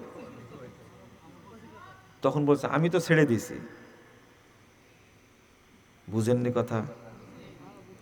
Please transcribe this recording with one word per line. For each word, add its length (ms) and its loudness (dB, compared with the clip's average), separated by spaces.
তখন 240 0
বলছে, 200 2
"আমি 240 4
তো 100 2
ছেড়ে 260 6
দিছি।" 280 0
বুঝেননি 440 0
কথা? 280 -4